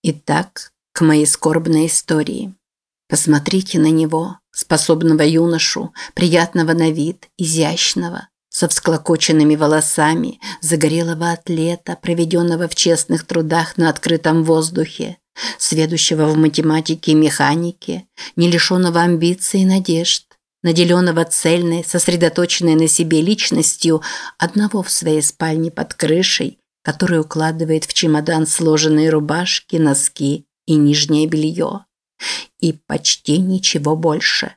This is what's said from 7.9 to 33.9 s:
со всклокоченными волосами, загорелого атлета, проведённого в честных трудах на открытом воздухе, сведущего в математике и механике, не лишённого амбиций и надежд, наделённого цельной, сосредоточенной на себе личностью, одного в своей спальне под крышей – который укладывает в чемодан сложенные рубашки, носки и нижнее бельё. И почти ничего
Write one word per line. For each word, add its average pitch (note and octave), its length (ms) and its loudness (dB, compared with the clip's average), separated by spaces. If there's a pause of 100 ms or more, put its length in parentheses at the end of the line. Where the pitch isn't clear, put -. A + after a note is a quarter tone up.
со - 180 -2
всклокоченными D#3 880 2
волосами, D3+ 840 0 (200)
загорелого E3 720 -2
атлета, E3+ 640 -4
проведённого E3+ 720 -2
в - 60 -8
честных E3 500 0
трудах E3 540 -2
на E3 100 2
открытом D#3+ 560 0
воздухе, D#3+ 720 -2 (400)
сведущего D#3 720 0
в D#3 100 2
математике D#3 760 0
и - 20 6
механике, D#3 960 0 (280)
не E3+ 140 4
лишённого E3+ 500 2
амбиций F3 640 2
и - 20 4
надежд, F#3 640 0 (360)
наделённого E3+ 640 2
цельной, E3+ 580 0
сосредоточенной E3+ 920 0
на D#3+ 140 4
себе D#3+ 340 2
личностью, E3 800 0 (340)
одного G#3 460 -2
в - 80 -8
своей D#3 320 0
спальне D#3+ 480 -2
под - 240 -8
крышей – E3 640 -2 (260)
который E3+ 360 0
укладывает D#3+ 640 -2
в - 80 -10
чемодан D#3 540 0
сложенные D#3 640 2
рубашки, D#3 680 -2
носки D3 680 0 (180)
и D#3+ 120 2
нижнее D3 500 2
бельё. D#3+ 540 -4 (800)
И E3 120 0
почти - 640 -4
ничего F#3 560 -2